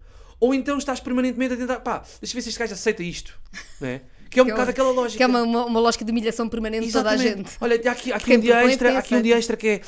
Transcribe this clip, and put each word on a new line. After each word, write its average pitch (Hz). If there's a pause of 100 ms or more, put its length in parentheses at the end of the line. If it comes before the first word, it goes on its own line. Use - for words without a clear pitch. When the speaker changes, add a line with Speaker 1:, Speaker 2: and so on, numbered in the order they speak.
(400)
Speaker 1:
ou 247
então 269
estás 262
permanentemente 254
a 240
tentar, 247
pá, 226 (200)
deixa 214
ver 240
se 226
este 214
gajo 220
aceita 208
isto, - (400)
não 139
é? 127 (280)
Que 247
é 254
um -
Speaker 2:
Que 226
é 214
Speaker 1:
bocado 247
Speaker 2:
uma, 254
Speaker 1:
aquela 262
lógica. 240
Speaker 2:
que 254
é 254
uma, 240
uma, 233
uma 226
lógica 233
de 226
humilhação 226
permanente 220
de 220
toda 254
a 214
Speaker 1:
Exatamente. 214
Speaker 2:
gente. -
Speaker 1:
Olha, 233 (100)
há 247
aqui, 247
há -
aqui 214
Speaker 2:
Quem 240
Speaker 1:
um -
dia 233
Speaker 2:
propõe 247
Speaker 1:
extra, 254
Speaker 2:
tem 262
Speaker 1:
há 269
aqui 254
um 247
Speaker 2:
aceito. 233
Speaker 1:
dia 233
extra 226
que 220
é, 202